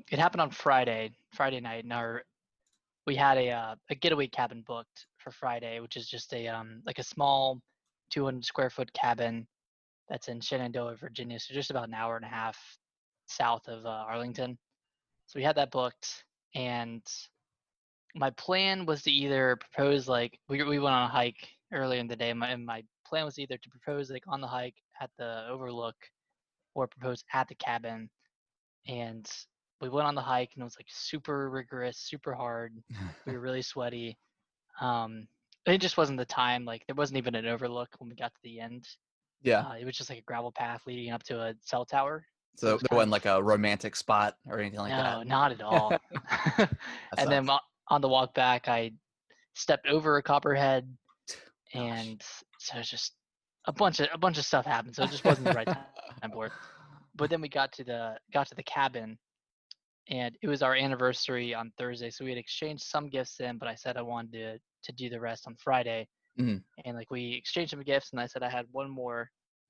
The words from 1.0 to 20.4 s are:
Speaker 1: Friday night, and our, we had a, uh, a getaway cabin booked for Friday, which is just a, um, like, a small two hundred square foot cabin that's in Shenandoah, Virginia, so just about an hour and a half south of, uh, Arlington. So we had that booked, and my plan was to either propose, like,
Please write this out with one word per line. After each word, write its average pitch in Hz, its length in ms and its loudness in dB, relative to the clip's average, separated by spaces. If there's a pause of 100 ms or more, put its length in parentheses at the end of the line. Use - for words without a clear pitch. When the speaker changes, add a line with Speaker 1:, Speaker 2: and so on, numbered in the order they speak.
Speaker 1:
Friday 135 260 0
night, 117 240 -8
and 120 80 -8
our, 117 320 -4 (840)
we 143 100 0
had 139 220 6
a, 127 120 4
uh, 113 260 -4 (140)
a 139 60 -4
getaway 143 320 4
cabin 120 380 -4
booked - 420 -12 (100)
for - 140 -16
Friday, 117 500 -6
which 117 160 -10
is 117 100 -10
just - 260 -10
a, 117 140 -4
um, 113 380 -8
like, - 140 -6
a 127 40 -6
small 135 560 2 (500)
two 143 140 -2
hundred 127 220 -2
square 131 240 0
foot 120 240 -6
cabin 117 520 0 (640)
that's - 220 -8
in 120 100 -8
Shenandoah, 120 560 -4
Virginia, 117 420 -10
so - 160 -10
just 139 160 -4
about 120 200 -4
an 113 40 -10
hour 113 220 -2
and 113 80 -8
a 117 60 -10
half 113 280 -4 (680)
south 117 400 0
of, 113 180 -10
uh, 110 220 -6
Arlington. 120 500 -4 (720)
So - 100 -14
we 131 60 0
had 147 140 4
that 139 140 2
booked, - 520 -4 (320)
and 120 460 -4 (1120)
my 139 180 0
plan 190 540 2
was 151 180 0
to 151 60 0
either 139 480 4
propose, 139 480 2
like, 120 320 0 (120)